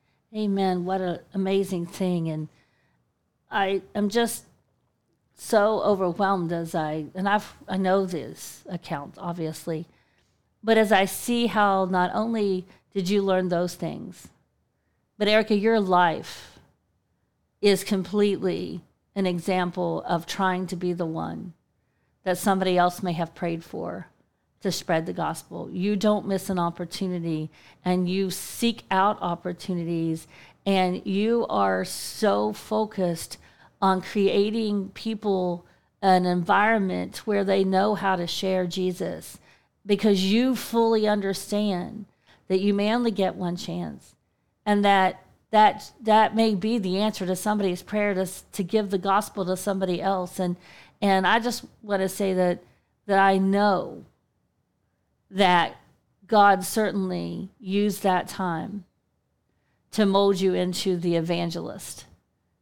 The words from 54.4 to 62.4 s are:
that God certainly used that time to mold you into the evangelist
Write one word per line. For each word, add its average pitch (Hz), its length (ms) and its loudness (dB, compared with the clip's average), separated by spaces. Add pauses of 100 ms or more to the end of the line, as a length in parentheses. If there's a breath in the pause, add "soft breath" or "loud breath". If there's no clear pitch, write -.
that 180 460 4 (500)
God 202 380 6
certainly 185 920 -2
used 202 440 0
that 190 260 2
time 180 560 -6 (1080)
to 214 160 2
mold 196 340 4
you 190 140 2
into 180 420 0
the 170 200 0
evangelist 170 920 -4 (560)